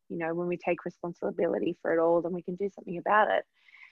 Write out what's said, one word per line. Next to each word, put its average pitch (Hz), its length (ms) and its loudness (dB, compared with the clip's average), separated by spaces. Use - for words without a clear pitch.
You 185 80 -6
know, 165 160 -2
when 175 140 -2
we 175 100 -2
take 175 280 -2
responsibility - 960 -2
for 165 120 0
it 165 80 2
all, 170 200 4
then 170 120 -4
we 175 80 -4
can 180 140 -6
do 196 140 -4
something - 280 -10
about 202 340 4
it. 190 140 0